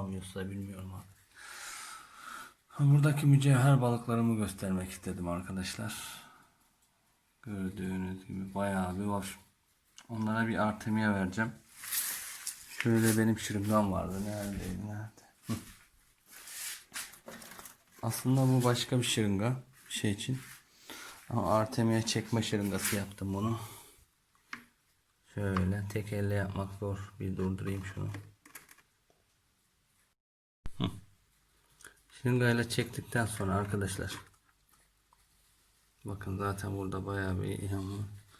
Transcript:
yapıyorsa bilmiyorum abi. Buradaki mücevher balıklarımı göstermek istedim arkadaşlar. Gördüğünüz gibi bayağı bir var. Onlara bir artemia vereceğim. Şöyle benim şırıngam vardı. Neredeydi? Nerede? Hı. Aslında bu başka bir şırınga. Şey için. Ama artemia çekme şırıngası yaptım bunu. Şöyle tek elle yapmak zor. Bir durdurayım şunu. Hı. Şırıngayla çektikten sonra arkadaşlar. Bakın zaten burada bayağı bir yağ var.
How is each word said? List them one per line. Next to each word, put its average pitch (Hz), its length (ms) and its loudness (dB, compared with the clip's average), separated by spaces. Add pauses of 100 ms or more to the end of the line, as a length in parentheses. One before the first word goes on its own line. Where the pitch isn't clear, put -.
yapıyorsa 95 460 -6
bilmiyorum 98 440 -8
abi. 98 180 -14 (1800)
Buradaki 143 360 6
mücevher 135 540 8
balıklarımı 117 560 2
göstermek 95 540 -2
istedim 92 380 -6
arkadaşlar. 95 960 -6 (1200)
Gördüğünüz 95 840 -4
gibi 95 280 -8
bayağı 95 440 0
bir 101 60 -2
var. 101 340 -4 (680)
Onlara 110 400 0
bir 104 100 0
artemia 107 560 2
vereceğim. 98 380 0 (1300)
Şöyle 113 400 6
benim 110 200 4
şırıngam 104 540 2
vardı. 90 320 -2
Neredeydi? 98 600 -4
Nerede? 107 360 -8 (240)
Hı. 123 60 -4 (2500)
Aslında 127 380 2
bu 131 240 6
başka 120 340 2
bir 120 60 2
şırınga. 107 520 2 (320)
Şey - 240 0
için. 127 260 -4 (920)
Ama 104 240 4
artemia 113 460 4
çekme 110 400 0
şırıngası 101 540 0
yaptım 98 380 -4
bunu. 110 260 0 (1700)
Şöyle 98 580 0
tek 107 200 -4
elle 101 220 0
yapmak 98 460 -2
zor. 98 400 -4
Bir 95 160 -4
durdurayım 95 480 -2
şunu. 98 240 -6 (2750)
Hı. - 120 0 (1200)
Şırıngayla 120 580 2
çektikten 117 580 -2
sonra 95 280 -2
arkadaşlar. 98 580 -2 (1900)
Bakın 98 340 -6
zaten 98 400 -2
burada 95 280 -4
bayağı 98 360 -2
bir 101 200 -4
yağ 98 160 -4
var. 98 280 -6 (340)